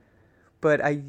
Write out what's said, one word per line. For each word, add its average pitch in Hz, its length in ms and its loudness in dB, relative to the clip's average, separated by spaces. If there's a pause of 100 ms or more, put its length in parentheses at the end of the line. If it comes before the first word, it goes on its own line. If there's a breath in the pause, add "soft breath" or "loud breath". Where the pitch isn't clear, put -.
(600 soft breath)
but 151 220 2
I, 147 260 -2